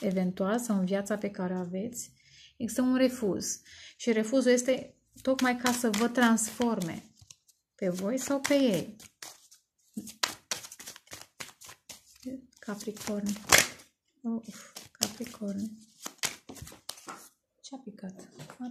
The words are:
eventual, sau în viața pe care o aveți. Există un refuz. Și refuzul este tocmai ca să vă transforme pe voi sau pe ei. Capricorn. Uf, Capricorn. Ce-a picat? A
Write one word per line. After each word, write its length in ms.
eventual, 580
sau 200
în 60
viața 320
pe 140
care 240
o 20
aveți. 560
Există 260
un 140
refuz. 640
Și 160
refuzul 380
este 460
tocmai 340
ca 160
să 180
vă 180
transforme 960
pe 140
voi 300
sau 220
pe 140
ei. 420
Capricorn. 680
Uf, 520
Capricorn. 880
Ce-a 220
picat? 440
A 120